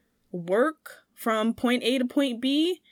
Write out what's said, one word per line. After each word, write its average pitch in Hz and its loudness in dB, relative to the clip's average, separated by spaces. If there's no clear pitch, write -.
work 196 -2
from 220 0
point 247 0
A 254 2
to 254 0
point 247 0
B, 302 0